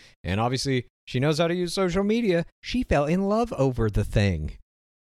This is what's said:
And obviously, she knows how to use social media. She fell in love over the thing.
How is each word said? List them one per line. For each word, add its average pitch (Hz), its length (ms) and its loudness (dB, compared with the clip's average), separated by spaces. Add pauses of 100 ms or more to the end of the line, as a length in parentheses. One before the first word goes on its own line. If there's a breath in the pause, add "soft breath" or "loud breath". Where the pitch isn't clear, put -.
(240 loud breath)
And 95 160 0
obviously, 123 460 0 (200)
she 127 140 -2
knows 147 180 2
how 170 100 2
to 175 60 0
use 180 200 -4
social 190 300 0
media. 202 420 0 (160)
She 247 200 -4
fell 147 220 0
in 185 240 0
love 226 260 0
over 120 360 0
the 104 140 0
thing. 92 520 0 (460)